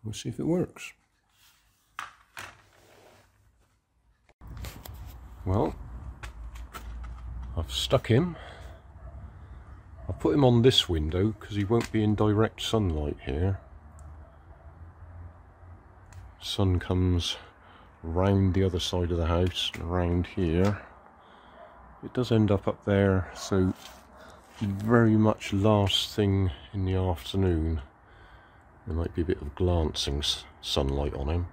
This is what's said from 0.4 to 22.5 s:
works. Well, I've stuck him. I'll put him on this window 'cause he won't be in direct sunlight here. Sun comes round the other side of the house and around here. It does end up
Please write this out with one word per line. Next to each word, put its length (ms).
works. 460
Well, 300
I've 160
stuck 360
him. 300
I'll 80
put 180
him 100
on 200
this 260
window 440
'cause 220
he 80
won't 280
be 120
in 120
direct 460
sunlight 640
here. 340
Sun 380
comes 580
round 540
the 80
other 160
side 320
of 60
the 100
house 480
and 80
around 440
here. 540
It 120
does 180
end 180
up 180